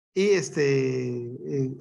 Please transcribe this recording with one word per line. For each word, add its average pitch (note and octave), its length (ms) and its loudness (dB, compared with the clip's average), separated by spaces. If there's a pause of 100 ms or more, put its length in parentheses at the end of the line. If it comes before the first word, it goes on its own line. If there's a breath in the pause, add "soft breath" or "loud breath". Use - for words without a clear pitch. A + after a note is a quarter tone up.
(140)
y G3 160 2
este, C3 960 0 (200)
eh, C3+ 340 -2